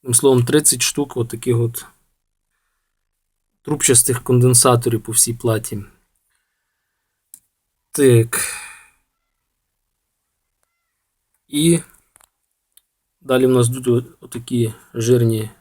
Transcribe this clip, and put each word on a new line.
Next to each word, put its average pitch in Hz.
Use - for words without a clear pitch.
Одним 123
словом, 131
тридцять 147
штук -
отаких 117
от 117
трубчастих 131
конденсаторів 123
по 113
всій 113
платі. 110
Так. 120
І 165
далі 131
в 127
нас 123
йдуть 127
о-, 117
отакі 117
жирні 113